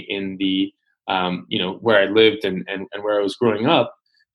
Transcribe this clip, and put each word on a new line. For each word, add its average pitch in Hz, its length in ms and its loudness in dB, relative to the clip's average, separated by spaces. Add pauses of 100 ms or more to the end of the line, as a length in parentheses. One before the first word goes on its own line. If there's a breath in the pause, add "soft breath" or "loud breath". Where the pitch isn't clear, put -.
in 98 300 -8
the, 95 340 0 (360)
um, 90 400 -2
you 113 100 -4
know, 92 160 -4
where 101 260 4
I 98 60 4
lived 107 400 4
and, 92 220 -4
and, 95 240 -8
and 101 120 -8
where 104 160 0
I - 20 2
was 98 140 -4
growing 113 300 0
up. 147 280 2 (400)